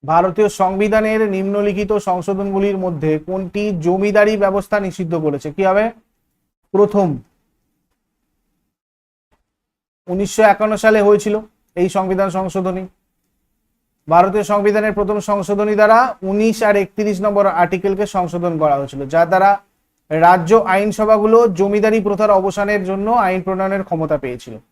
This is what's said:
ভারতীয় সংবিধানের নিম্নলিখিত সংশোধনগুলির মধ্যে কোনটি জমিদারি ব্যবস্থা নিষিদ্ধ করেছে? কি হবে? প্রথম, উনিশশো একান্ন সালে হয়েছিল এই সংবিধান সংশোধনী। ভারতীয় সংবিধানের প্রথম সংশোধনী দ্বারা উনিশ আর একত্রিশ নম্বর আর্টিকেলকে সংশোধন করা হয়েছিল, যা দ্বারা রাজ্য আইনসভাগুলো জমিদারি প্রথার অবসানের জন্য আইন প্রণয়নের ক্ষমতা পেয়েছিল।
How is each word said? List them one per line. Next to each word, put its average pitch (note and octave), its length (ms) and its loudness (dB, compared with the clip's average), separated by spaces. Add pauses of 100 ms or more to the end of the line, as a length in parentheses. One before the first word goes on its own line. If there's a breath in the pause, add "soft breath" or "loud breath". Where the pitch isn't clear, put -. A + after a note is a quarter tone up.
ভারতীয় F3 440 2 (120)
সংবিধানের G#3+ 600 0 (140)
নিম্নলিখিত G3+ 580 -2 (160)
সংশোধনগুলির G3 760 -2
মধ্যে D#3 280 -2 (160)
কোনটি F#3+ 340 -6 (220)
জমিদারি G#3 520 2
ব্যবস্থা G3 400 -2 (100)
নিষিদ্ধ F3 280 -6 (100)
করেছে? D3 320 -4
কি G3 120 -2
হবে? G3+ 160 2 (880)
প্রথম, G3+ 340 2 (3000)
উনিশশো G3 300 -2 (100)
একান্ন G#3+ 240 0
সালে G#3+ 320 2
হয়েছিল G#3 260 2 (460)
এই F#3 160 2
সংবিধান F#3+ 320 -2 (100)
সংশোধনী। F#3 460 -4 (1200)
ভারতীয় F#3 440 4
সংবিধানের G#3 460 0
প্রথম G#3 180 -2 (140)
সংশোধনী G#3 440 -2
দ্বারা G#3+ 240 6 (320)
উনিশ G#3+ 280 0 (100)
আর G#3 80 4
একত্রিশ G3+ 480 -2
নম্বর G3+ 200 2 (180)
আর্টিকেলকে F#3+ 420 -2 (120)
সংশোধন F3 360 -4 (100)
করা C#3+ 160 2
হয়েছিল, C#3 220 -8 (140)
যা E3 160 4
দ্বারা F#3+ 200 4 (760)
রাজ্য F3 260 4 (220)
আইনসভাগুলো G#3+ 640 2 (200)
জমিদারি G#3 480 2
প্রথার G#3 240 0 (100)
অবসানের G3+ 480 -2
জন্য G3 220 -4 (160)
আইন F#3 200 -2
প্রণয়নের F#3+ 420 -4
ক্ষমতা D#3 340 -2
পেয়েছিল। B2 320 -12 (180)